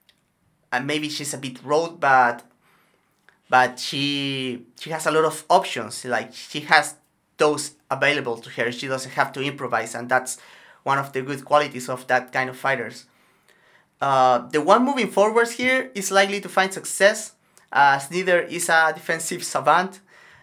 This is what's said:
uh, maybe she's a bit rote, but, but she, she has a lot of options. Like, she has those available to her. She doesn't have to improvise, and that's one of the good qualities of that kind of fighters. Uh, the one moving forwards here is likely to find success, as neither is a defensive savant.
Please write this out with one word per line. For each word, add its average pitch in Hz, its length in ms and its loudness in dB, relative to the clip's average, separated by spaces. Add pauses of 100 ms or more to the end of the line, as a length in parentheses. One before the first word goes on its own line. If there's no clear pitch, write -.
(720)
uh, 123 80 -2
maybe 147 300 -4
she's 147 240 -8
a 135 40 -8
bit 127 260 -12
rote, 165 360 -2
but, 127 440 4 (1080)
but 127 280 4
she, 139 880 -4 (140)
she 151 120 -14
has 160 140 -6
a 156 60 2
lot 156 140 4
of 156 240 -4
options. 131 560 0
Like, 117 280 -4
she - 280 -10
has 147 340 4 (420)
those 151 360 0 (160)
available 135 480 -2
to - 140 -18
her. 120 200 -2
She 127 160 -10
doesn't 131 240 -6
have 139 220 -2
to 135 80 -8
improvise, 120 540 -4
and 120 120 -10
that's 127 300 -2 (460)
one 139 140 0
of 139 160 -4
the 131 80 -4
good 135 240 -8
qualities 147 440 0
of 127 180 -8
that 123 240 0
kind 127 180 -2
of 127 80 -14
fighters. 120 480 -4 (920)
Uh, 131 480 4
the 151 140 0
one 226 220 6
moving 262 260 0
forwards 220 420 2
here 254 420 -2
is 196 160 -6
likely 196 320 2
to 196 80 -12
find 190 240 0
success, - 600 0 (380)
as 139 380 4
neither 180 320 2
is 170 280 -6
a 160 240 4
defensive 165 500 -6
savant. 165 560 0 (440)